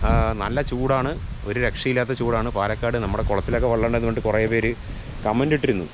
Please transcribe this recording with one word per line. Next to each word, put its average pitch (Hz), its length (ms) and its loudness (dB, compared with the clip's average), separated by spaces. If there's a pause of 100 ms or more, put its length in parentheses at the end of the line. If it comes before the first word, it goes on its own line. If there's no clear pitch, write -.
ആ, - 20 4 (320)
നല്ല 117 200 -2 (100)
ചൂടാണ്, 131 400 0 (380)
ഒരു 104 160 -2
രക്ഷയില്ലാത്ത 123 560 0
ചൂടാണ്. 117 360 0
പാലക്കാട് 117 460 0
നമ്മുടെ 104 260 0
കുളത്തിലൊക്കെ 113 440 0
വെള്ളം 113 140 2
ഉണ്ടെന്ന് 117 200 2
പറഞ്ഞിട്ട് 110 200 -2
കുറേ 107 140 2 (120)
പേര് 113 180 2 (540)
കമന്റ് 131 320 2
ഇട്ടിരുന്നു 98 360 0